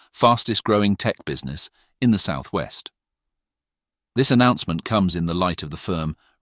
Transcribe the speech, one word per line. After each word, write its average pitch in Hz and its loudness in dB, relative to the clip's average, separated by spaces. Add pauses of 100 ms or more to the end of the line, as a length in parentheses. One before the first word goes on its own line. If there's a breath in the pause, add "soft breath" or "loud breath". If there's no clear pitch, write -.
(140 soft breath)
fastest 117 2
growing 104 2
tech - -4
business 69 -8 (300)
in 123 4
the 104 4
Southwest. 71 -4 (1200)
This 131 4
announcement 120 2
comes 92 2
in 85 -2
the 85 -2
light 90 -2
of 76 -10
the 78 -12
firm 80 -4 (260)